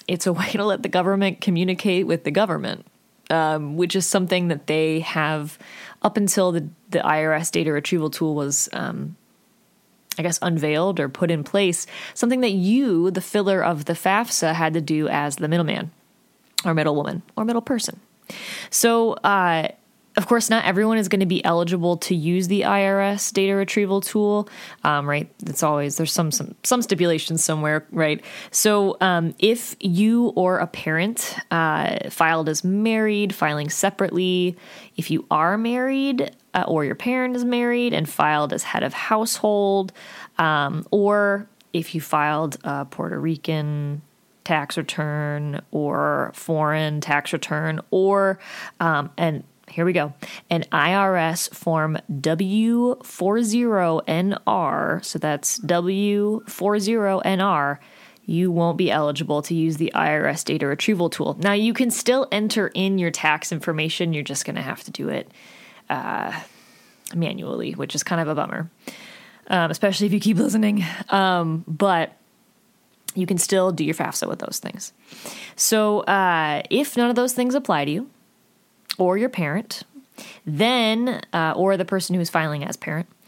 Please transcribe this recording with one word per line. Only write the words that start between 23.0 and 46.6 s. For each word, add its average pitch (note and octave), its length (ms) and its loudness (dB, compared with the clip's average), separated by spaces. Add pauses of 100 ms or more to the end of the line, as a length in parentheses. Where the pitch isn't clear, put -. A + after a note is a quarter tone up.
S G3+ 300 -2
data G3 220 2
retrieval G3 460 2
tool, G#3 480 0 (380)
um, C#3+ 240 0
right? D3 200 -2 (160)
It's - 160 -6
always, D3 360 0
there's D#3+ 160 -2
some, D#3+ 180 0
some, - 320 -4
some B3 180 2
stipulations E3 640 0
somewhere, D3+ 480 0
right? D#3 320 0 (280)
So, G#3 500 2
um, E3+ 380 2
if A3+ 420 2
you G#3+ 560 2
or F#3 220 2
a E3+ 80 -2
parent, E3+ 680 -4 (160)
uh, D#3+ 580 0
filed D#3+ 380 0
as D#3 160 -2
married, G#3 720 0
filing D3+ 340 -2
separately, F3+ 840 0 (400)
if - 160 -6
you - 180 -2
are E3 280 2
married, C4 720 0 (220)
uh, F3+ 120 0
or D#3 200 0
your - 100 -2
parent B3+ 400 -2
is B3 80 -4
married A#3+ 500 0
and D#3 140 0
filed D3+ 460 0
as - 100 -4
head - 200 -4
of - 100 -4
household, G3+ 1000 0 (460)
um, D3+ 540 0
or G3+ 580 2 (240)
if E3 200 -4
you E3 60 -4
filed D3+ 640 0
a C#3+ 220 -6
Puerto - 340 -6
Rican D3 800 -4 (440)
tax D3+ 320 0
return D3 840 -4 (100)
or D3 640 0
foreign D#3 680 0